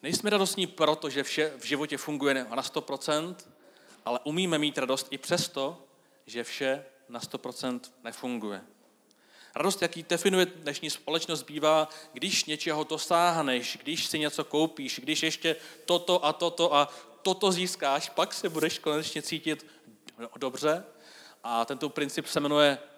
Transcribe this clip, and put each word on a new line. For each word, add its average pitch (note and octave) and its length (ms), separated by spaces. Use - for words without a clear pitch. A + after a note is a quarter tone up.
Nejsme E3 280
radostní G3 380
proto, D#3 420
že C3+ 140
vše D3+ 340
v A2+ 80
životě C#3+ 320
funguje C3+ 580
na C3 80
sto - 180
procent, D#3 680
ale A#2+ 180
umíme E3 340
mít D3 200
radost C3 320
i C#3 80
přesto, E3 680
že A#2 180
vše C#3 420
na A#2+ 100
sto - 180
procent B2 560
nefunguje. G#2+ 600
Radost, F#3 260
jaký E3+ 220
definuje F3+ 420
dnešní D#3 440
společnost, D#3 540
bývá, D3+ 460
když - 320
něčeho D3+ 380
dosáhneš, D#3 1000
když D#3 220
si D#3+ 140
něco D3+ 240
koupíš, D3+ 560
když C#3+ 240
ještě D#3+ 320
toto F3 400
a D3+ 80
toto E3+ 400
a C#3+ 160
toto F#3+ 300
získáš, E3+ 580
pak F#3 240
se - 160
budeš D#3+ 300
konečně D#3 420
cítit D3+ 440
dobře. D3+ 460
A A#2 220
tento C#3+ 240
princip D3 380
se - 120
jmenuje D3 380